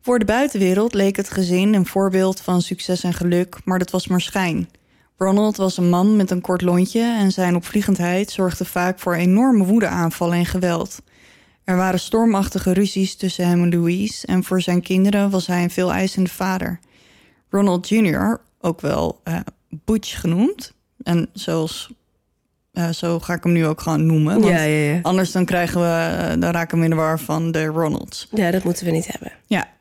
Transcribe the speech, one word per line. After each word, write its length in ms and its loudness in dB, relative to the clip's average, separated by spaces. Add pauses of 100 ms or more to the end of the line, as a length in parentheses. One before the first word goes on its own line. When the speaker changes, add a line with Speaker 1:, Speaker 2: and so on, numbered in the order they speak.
Speaker 1:
Voor 180 2
de 60 2
buitenwereld 680 2
leek 220 2
het 140 -4
gezin 440 2
een 120 4
voorbeeld 560 0
van 200 0
succes 420 -4
en 100 -2
geluk, 500 -2
maar 160 0
dat 120 -4
was 160 -2
maar 140 0
schijn. 480 -2 (480)
Ronald 400 2
was 200 0
een 120 2
man 260 4
met 160 2
een 100 -2
kort 200 -2
lontje 580 2
en 120 4
zijn 240 0
opvliegendheid 760 0
zorgde 340 -2
vaak 340 -2
voor 160 -2
enorme 500 4
woedeaanvallen 720 0
en 80 2
geweld. 560 -4 (600)
Er 120 -2
waren 240 0
stormachtige 760 0
ruzies 420 0
tussen 320 -2
hem 160 4
en 100 2
Louise 540 -2
en 160 0
voor 180 0
zijn 200 0
kinderen 480 2
was 180 -2
hij 160 0
een 80 0
veel 200 0
eisende 380 0
vader. 500 -4 (680)
Ronald 400 0
junior, 520 2 (200)
ook 200 -4
wel, 420 -2
eh, 160 -4 (300)
Butch 500 -4
genoemd, 540 -2 (300)
en 300 0
zoals, 560 -6 (840)
eh, 160 -2
zo 300 -2
ga 140 -4
ik 100 -4
hem 100 2
nu 120 4
ook 160 -2
gewoon 240 0
noemen, 360 2
want 120 4
Speaker 2:
Ja, 100 2
ja, 300 2
ja. 80 0
Speaker 1:
anders 300 0
dan 140 0
krijgen 360 0
we, 60 2 (300)
eh, 240 -2
dan 100 0
raken 260 -2
we 60 2
in 60 2
de 60 2
war 240 0
van 320 -4
de 140 -2
Ronalds. 680 -4
Speaker 2:
Ja, 200 0
dat 120 -2
moeten 220 -4
we 60 0
niet 160 -2
hebben. 240 -12 (140)
Speaker 1:
Ja. 360 -2